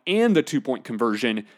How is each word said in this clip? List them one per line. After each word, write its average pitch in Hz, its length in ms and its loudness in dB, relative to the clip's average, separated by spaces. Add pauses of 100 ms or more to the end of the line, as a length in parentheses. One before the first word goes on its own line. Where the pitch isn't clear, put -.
and 220 260 2
the 160 80 6
two-point 131 440 -4
conversion 107 600 -2 (120)